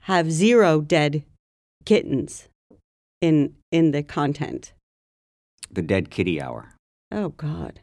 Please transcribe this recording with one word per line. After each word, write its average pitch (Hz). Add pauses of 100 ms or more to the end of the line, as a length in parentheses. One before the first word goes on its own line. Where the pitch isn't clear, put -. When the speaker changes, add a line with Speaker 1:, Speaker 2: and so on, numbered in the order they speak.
Speaker 1:
have 170
zero 185
dead 147 (640)
kittens - (720)
in, 156 (160)
in 165
the 147
content. 143 (960)
Speaker 2:
The 95
Dead 92
Kitty 87
Hour. 60 (380)
Speaker 1:
Oh, 202
God. 156